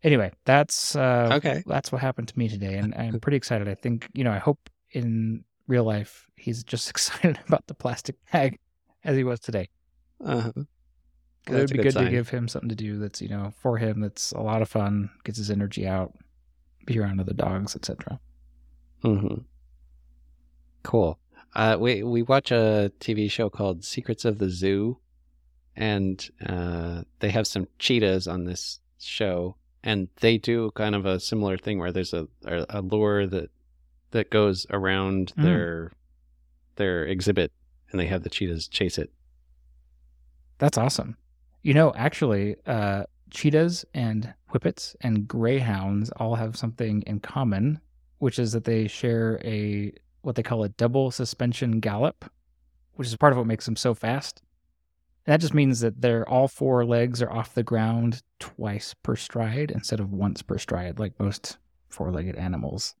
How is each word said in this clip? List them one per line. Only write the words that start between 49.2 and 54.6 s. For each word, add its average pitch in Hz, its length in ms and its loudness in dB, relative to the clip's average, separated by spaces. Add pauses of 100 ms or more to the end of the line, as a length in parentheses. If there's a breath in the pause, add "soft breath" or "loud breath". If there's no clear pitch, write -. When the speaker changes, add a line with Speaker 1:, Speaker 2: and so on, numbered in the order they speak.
Speaker 1:
a, 104 480 -2 (300)
what 127 140 -4
they 117 60 -2
call 113 220 0
a 104 60 0
double 123 400 2
suspension 120 680 0
gallop, 110 440 0 (680)
which 127 140 -6
is 113 80 -6
part 147 160 8
of 123 60 2
what 120 80 0
makes 113 200 -2
them 113 100 -2
so 123 180 0
fast. 120 480 -6 (840)